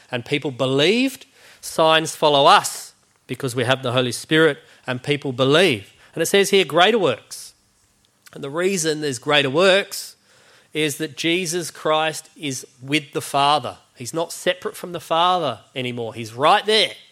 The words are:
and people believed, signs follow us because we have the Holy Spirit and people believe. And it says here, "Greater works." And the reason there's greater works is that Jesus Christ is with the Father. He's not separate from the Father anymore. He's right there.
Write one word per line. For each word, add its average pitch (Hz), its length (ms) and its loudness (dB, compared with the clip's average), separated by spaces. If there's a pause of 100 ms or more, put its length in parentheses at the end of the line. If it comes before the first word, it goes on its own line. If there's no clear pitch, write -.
(120)
and 120 140 -6
people 147 260 -4
believed, 147 760 0 (340)
signs 160 540 2
follow 147 300 4
us - 480 2 (340)
because 127 280 -6
we 127 80 0
have 127 200 0
the 120 100 -4
Holy 127 180 0
Spirit 156 460 2 (280)
and 127 180 -6
people 143 280 -4
believe. 131 640 2 (200)
And 160 100 -4
it - 20 -2
says 196 240 2
here, 196 160 4
"Greater 180 340 4
works." - 540 -4 (800)
And - 100 -14
the 139 60 -8
reason 165 520 -2
there's 139 180 -4
greater 143 300 2
works 190 640 0 (580)
is 151 240 -2
that 156 180 -8
Jesus 170 540 -4
Christ 156 680 -2
is 139 300 -8 (160)
with 143 320 -4
the 156 80 -4
Father. 139 560 0 (180)
He's - 180 -12
not 165 200 -6
separate - 420 -4
from 180 160 -12
the 170 80 -8
Father 165 600 0 (160)
anymore. 120 400 -6
He's 110 180 -10
right 165 320 4
there. 208 300 2 (160)